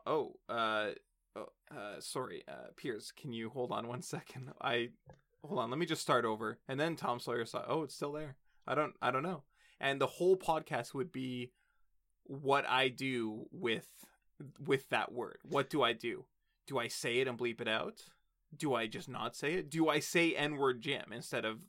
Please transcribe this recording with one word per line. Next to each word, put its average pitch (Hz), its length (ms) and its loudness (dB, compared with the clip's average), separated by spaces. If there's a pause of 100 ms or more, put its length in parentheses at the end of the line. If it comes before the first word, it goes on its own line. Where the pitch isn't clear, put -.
oh, 143 260 0 (160)
uh, 110 400 2 (460)
oh, 104 140 -10 (200)
uh, 104 300 -10
sorry, 117 480 -6
uh, 69 300 -12
Piers, 117 380 -6
can 139 180 -10
you 113 160 -4
hold 123 220 -2
on 107 160 -2
one 120 140 -6
second? - 500 -10 (100)
I, 120 280 0 (560)
hold 151 140 -4
on, 117 100 0
let 131 80 -2
me 175 80 0
just 165 160 -2
start 127 240 4
over. 110 320 0 (120)
And 135 100 -2
then 160 160 2
Tom 123 240 -2
Sawyer 117 260 0
saw, 117 220 -6
oh, 151 160 2
it's 135 120 -8
still 143 180 -4
there. 147 240 -8 (280)
I - 100 -2
don't, 147 260 2
I 123 100 2
don't 131 120 2
know. 170 200 -4 (360)
And 139 220 2
the 131 60 6
whole 180 300 6
podcast 156 560 0
would 139 180 -2
be 127 400 -4 (720)
what 139 440 2
I 131 200 6
do 120 640 -2
with, 147 360 0 (800)
with 135 240 2
that 120 220 2
word. 117 320 -6
What 139 260 2
do 143 140 4
I 117 100 6
do? 113 320 -4 (400)
Do 135 140 -2
I 117 80 0
say 120 320 0
it 131 80 4
and 120 100 -4
bleep 120 240 -2
it 113 60 -2
out? - 360 -2 (520)
Do 147 180 2
I 113 140 2
just - 220 -8
not 117 260 -4
say 151 200 0
it? 156 140 -2
Do 160 200 4
I 147 100 6
say 170 340 4
N-word 139 480 2
Jim 135 300 -4
instead 117 340 -4
of, 110 240 -2